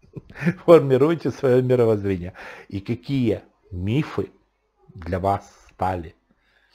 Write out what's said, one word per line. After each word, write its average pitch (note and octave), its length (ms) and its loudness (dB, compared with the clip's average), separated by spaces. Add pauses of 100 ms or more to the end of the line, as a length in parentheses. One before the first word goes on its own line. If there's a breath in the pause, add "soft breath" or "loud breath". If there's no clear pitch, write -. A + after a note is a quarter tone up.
(140)
<laughs> - 520 -8
формируете D3 680 4
своё B2+ 320 2
мировоззрение G#2 680 0 (340 loud breath)
и G2+ 120 -10
какие A#2 600 -4 (300)
мифы G2+ 600 -4 (640)
для F2+ 260 -8
вас G2 320 -2 (200)
стали F2+ 440 -8 (600 soft breath)